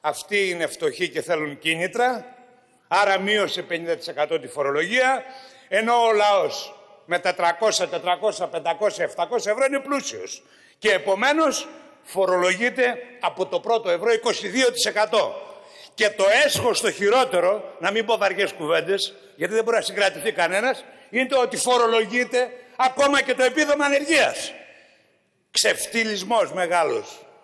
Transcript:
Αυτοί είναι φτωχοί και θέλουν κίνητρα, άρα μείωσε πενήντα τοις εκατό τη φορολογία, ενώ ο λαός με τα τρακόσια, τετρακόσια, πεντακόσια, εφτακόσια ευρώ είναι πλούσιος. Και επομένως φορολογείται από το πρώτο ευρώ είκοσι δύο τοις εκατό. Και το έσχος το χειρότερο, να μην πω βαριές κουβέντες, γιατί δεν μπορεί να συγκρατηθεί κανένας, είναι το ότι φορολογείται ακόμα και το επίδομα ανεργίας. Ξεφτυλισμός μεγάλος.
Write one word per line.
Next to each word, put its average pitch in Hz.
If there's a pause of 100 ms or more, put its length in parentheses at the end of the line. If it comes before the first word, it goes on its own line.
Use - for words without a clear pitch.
Αυτοί 190
είναι 170
φτωχοί 160
και 156
θέλουν 151
κίνητρα, 180 (520)
άρα 196
μείωσε 196
πενήντα 165
τοις 165
εκατό 151
τη 131
φορολογία, 180 (440)
ενώ 233
ο 226
λαός 202 (300)
με 175
τα 180
τρακόσια, 180
τετρακόσια, 180
πεντακόσια, 170
εφτακόσια 196
ευρώ 254
είναι 277
πλούσιος. 262 (340)
Και 208
επομένως 247 (360)
φορολογείται 190 (220)
από 185
το 180
πρώτο 220
ευρώ 175
είκοσι 226
δύο 240
τοις 247
εκατό. 208 (520)
Και 214
το 196 (200)
έσχος 226
το 202
χειρότερο, 202
να 175
μην 214
πω 220
βαριές 190
κουβέντες, 165 (220)
γιατί 175
δεν 220
μπορεί 233
να 202
συγκρατηθεί 202
κανένας, 196 (240)
είναι 254
το 262
ότι 233
φορολογείται 240 (240)
ακόμα 269
και 254
το 254
επίδομα 285
ανεργίας. 285 (1000)
Ξεφτυλισμός 214
μεγάλος. 165 (180)